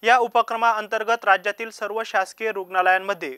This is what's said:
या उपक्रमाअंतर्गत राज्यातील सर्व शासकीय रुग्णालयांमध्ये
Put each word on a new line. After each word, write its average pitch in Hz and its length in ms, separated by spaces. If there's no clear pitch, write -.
या 233 140
उपक्रमाअंतर्गत 226 1080
राज्यातील 208 440
सर्व 214 360
शासकीय 220 460
रुग्णालयांमध्ये 185 880